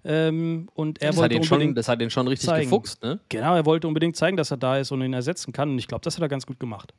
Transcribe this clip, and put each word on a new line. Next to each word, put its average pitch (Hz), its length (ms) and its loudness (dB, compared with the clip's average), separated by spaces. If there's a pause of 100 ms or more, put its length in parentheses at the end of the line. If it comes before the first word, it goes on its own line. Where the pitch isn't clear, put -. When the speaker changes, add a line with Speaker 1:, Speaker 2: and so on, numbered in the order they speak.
Speaker 1:
Ähm, 160 680 0
und 156 260 -4
er 147 100 0
Speaker 2:
Das 190 80 2
Speaker 1:
wollte 156 180 4
Speaker 2:
hat 165 60 2
ihn - 20 2
schon, 156 140 4
Speaker 1:
unbedingt 151 200 2
Speaker 2:
das 113 100 -2
hat 120 140 2
ihn 117 80 -2
schon 127 180 0
richtig 135 220 -2
Speaker 1:
zeigen. 160 140 2
Speaker 2:
gefuchst, - 400 -2
ne? 139 160 -4 (100)
Speaker 1:
Genau, 151 260 2
er 160 120 4
wollte 160 200 2
unbedingt 160 280 0
zeigen, 180 200 0
dass 156 140 0
er 139 80 -4
da 131 200 0
ist 135 140 -4
und 135 120 -2
ihn 131 100 -2
ersetzen 127 400 -6
kann. 147 160 -2
Und 135 80 0
ich 117 100 -4
glaub, 117 140 -6
das 165 140 -4
hat 170 80 -4
er 151 40 0
ganz 135 200 -4
gut 127 120 -12
gemacht. 110 400 -10